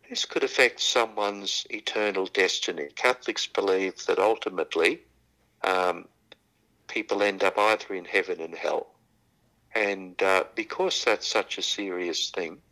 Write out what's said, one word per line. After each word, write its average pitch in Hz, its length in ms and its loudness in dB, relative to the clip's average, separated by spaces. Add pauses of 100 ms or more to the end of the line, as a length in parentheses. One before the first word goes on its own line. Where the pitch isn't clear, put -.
(100)
this 247 140 -4
could - 200 -2
affect 127 360 2
someone's 104 880 0
eternal 104 560 -2
destiny. 87 720 0
Catholics - 500 0
believe 95 600 0
that 90 120 2
ultimately, 95 800 2 (640)
um, 92 440 0 (800)
people 104 340 -2
end 101 220 2
up 95 140 0
either 107 360 2
in 90 100 -6
heaven 90 360 0
and 82 140 -8
hell. 78 340 -2 (840)
And, 98 480 -2
uh, 95 220 4 (100)
because - 500 -2
that's 110 240 0
such - 300 -2
a 92 40 -4
serious 90 680 -4
thing 87 280 -6 (140)